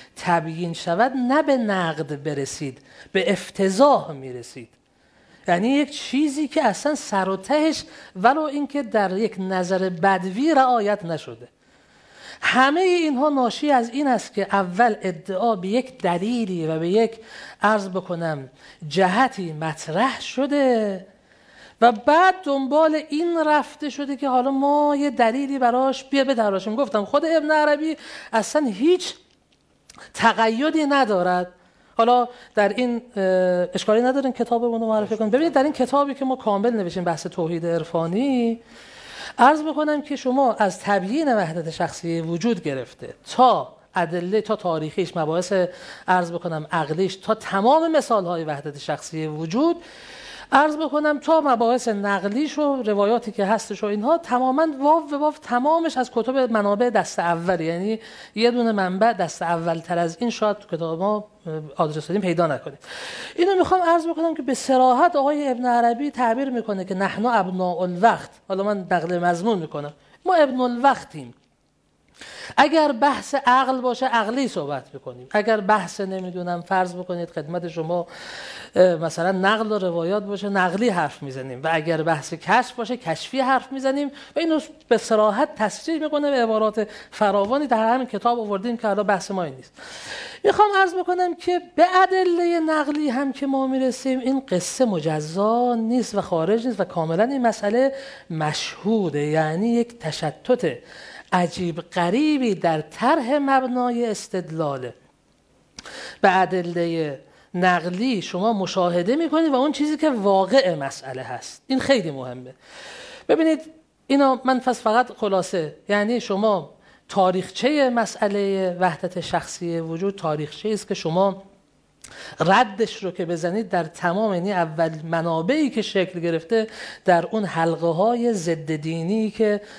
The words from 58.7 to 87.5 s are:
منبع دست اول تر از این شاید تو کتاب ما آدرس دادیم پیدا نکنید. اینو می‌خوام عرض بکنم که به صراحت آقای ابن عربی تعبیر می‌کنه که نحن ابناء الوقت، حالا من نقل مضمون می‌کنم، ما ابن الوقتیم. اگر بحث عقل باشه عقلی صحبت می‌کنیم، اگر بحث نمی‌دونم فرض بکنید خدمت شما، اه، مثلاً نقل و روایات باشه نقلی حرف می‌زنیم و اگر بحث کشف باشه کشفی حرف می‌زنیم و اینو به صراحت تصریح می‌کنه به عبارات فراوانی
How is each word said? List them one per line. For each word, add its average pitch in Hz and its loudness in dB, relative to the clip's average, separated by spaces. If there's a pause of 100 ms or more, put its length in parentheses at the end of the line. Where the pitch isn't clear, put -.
منبع 196 2
دست 180 -4
اول 170 -2
تر 170 -4
از 165 -2
این 240 -2
شاید 214 0
تو 175 -8
کتاب 165 -4
ما 208 -2 (480)
آدرس 151 -2
دادیم 196 -2
پیدا 170 2
نکنید. 139 -6 (560)
اینو 370 2
می‌خوام 370 4
عرض 330 4
بکنم 330 -2
که 311 -6
به 262 -2
صراحت 254 4
آقای 294 0
ابن 247 -2
عربی 240 2
تعبیر 247 0
می‌کنه 214 -4
که 190 -6
نحن 196 -2
ابناء 185 0
الوقت، 180 2 (180)
حالا 190 -2
من 202 -2
نقل 175 0
مضمون 175 0
می‌کنم، 151 -8 (320)
ما 370 4
ابن 269 4
الوقتیم. 240 0 (1200)
اگر 302 6
بحث 240 0 (100)
عقل 254 4
باشه 247 -2
عقلی 233 0
صحبت 143 -6 (100)
می‌کنیم، 127 -16
اگر 214 2
بحث 196 0
نمی‌دونم 180 -6
فرض 185 0
بکنید 175 -8
خدمت 170 -8
شما، 170 -4 (680)
اه، 185 6
مثلاً 165 -2
نقل 208 0
و 214 0
روایات 180 -2
باشه 196 -6
نقلی 196 0
حرف 165 -2
می‌زنیم 131 -10
و 160 0
اگر 160 0
بحث 156 -2
کشف 202 0
باشه 233 -6
کشفی - -6
حرف 254 0
می‌زنیم 269 -2 (280)
و - -2
اینو 320 2 (280)
به 233 4
صراحت 214 2
تصریح 294 -4
می‌کنه 294 -2
به 254 2
عبارات 220 0 (240)
فراوانی 208 2